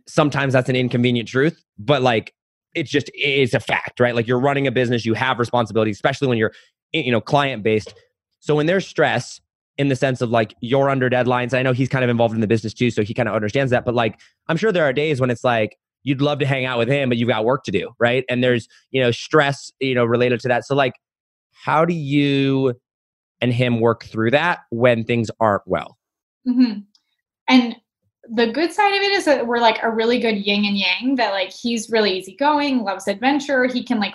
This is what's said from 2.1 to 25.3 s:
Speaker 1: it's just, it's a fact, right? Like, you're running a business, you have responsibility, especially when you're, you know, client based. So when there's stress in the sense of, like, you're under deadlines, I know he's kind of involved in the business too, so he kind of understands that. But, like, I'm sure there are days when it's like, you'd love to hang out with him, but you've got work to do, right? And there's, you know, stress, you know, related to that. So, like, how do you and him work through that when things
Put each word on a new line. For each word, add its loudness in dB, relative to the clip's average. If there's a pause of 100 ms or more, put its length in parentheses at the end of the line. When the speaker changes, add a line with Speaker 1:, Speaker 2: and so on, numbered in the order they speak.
Speaker 1:
it's -4
just, 0
it's 0
a 0
fact, -4
right? 2
Like, 0
you're 0
running 0
a 0
business, 0
you 0
have 0
responsibility, 0
especially -2
when 0
you're, 0 (400)
you -2
know, 0
client -2
based. -2 (460)
So -2
when 0
there's 0
stress -2 (380)
in 0
the 2
sense -2
of, -2
like, 0
you're 2
under -2
deadlines, 0
I 0
know 2
he's 0
kind 0
of 2
involved 2
in 0
the 2
business 0
too, 0
so -2
he -6
kind -2
of -2
understands -2
that. 0
But, -2
like, -2 (280)
I'm -2
sure 0
there 0
are 2
days 0
when 2
it's -4
like, 0 (260)
you'd -2
love 0
to -2
hang -2
out -4
with 0
him, 0
but 0
you've 0
got 0
work 0
to -6
do, -4
right? 0
And 0
there's, 0 (220)
you -2
know, 2
stress, -2
you -2
know, 2
related 2
to -6
that. 0
So, -2
like, 2 (600)
how 0
do 0
you 0 (640)
and 0
him 2
work 2
through -2
that 2 (120)
when 2
things 0 (100)